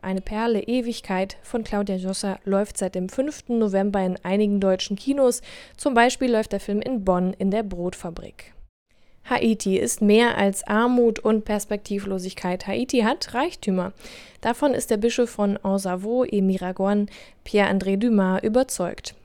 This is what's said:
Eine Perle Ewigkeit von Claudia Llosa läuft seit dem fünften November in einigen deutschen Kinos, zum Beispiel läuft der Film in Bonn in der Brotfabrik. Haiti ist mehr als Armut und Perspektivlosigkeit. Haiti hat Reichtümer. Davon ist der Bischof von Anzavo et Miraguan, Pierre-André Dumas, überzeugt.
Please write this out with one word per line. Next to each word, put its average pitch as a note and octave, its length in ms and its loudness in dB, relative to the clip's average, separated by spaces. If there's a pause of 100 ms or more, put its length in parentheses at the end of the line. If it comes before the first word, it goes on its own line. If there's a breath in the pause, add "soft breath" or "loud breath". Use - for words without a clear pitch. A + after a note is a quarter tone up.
Eine F#3+ 180 -2
Perle A3 400 0
Ewigkeit A3+ 800 -2
von A3+ 220 -6
Claudia G3+ 320 -2
Llosa F#3+ 480 -4
läuft G3 340 0
seit F#3 160 -4
dem F#3 140 -4
fünften C4 500 -2
November G3 460 2
in F#3 180 -2
einigen G3+ 380 2
deutschen F#3+ 340 0
Kinos, C4+ 460 2 (360 loud breath)
zum C#4 180 0
Beispiel B3 360 4
läuft A3 220 0
der G3 80 -4
Film G3+ 200 -2
in A#3+ 240 -4
Bonn F#3 280 2
in G3 180 0
der A3 120 0
Brotfabrik. F3+ 920 -10 (760)
Haiti G#3 500 2
ist - 240 0
mehr A3 360 6
als G3 300 0
Armut A#3 500 4
und G#3+ 260 0
Perspektivlosigkeit. G3 1200 -4
Haiti A#3 320 0
hat A#3 340 0
Reichtümer. G3 600 -2 (480 loud breath)
Davon B3 320 0
ist - 160 -4
der G#3+ 80 2
Bischof A#3 320 2
von G3+ 260 0
Anzavo G3 680 -2
et G3+ 180 0
Miraguan, F#3+ 680 0 (340 loud breath)
Pierre-André G3 540 2
Dumas, G3+ 480 2
überzeugt. A3 800 -2